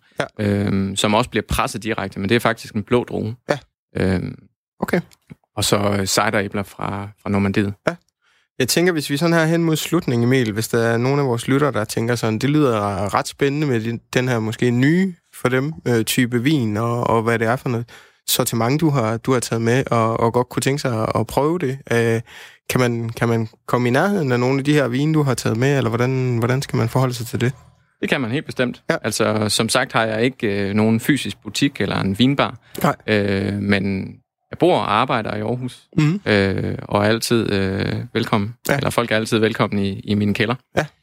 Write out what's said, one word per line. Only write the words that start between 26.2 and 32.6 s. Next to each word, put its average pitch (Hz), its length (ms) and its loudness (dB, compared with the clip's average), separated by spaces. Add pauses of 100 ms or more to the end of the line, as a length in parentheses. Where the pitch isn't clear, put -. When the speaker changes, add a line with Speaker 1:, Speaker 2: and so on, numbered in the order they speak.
Speaker 1:
hvordan 120 240 0
skal - 140 -6
man 117 120 0
forholde 127 260 0
sig 117 120 -8
til 113 140 -6
det? 123 120 2 (480)
Speaker 2:
Det 202 80 -2
kan 156 120 2
man 113 100 -4
helt 147 160 -4
bestemt. 123 440 -4
Speaker 1:
Ja. - 120 0
Speaker 2:
Altså, 107 460 0
som 113 200 0
sagt 131 240 0
har 117 120 2
jeg 110 200 -2
ikke, 101 440 -2
øh, 98 60 -4
nogen 110 260 4
fysisk - 420 -2
butik - 380 -2
eller 98 200 -2
en 98 180 -2
vinbar. 131 380 2 (260)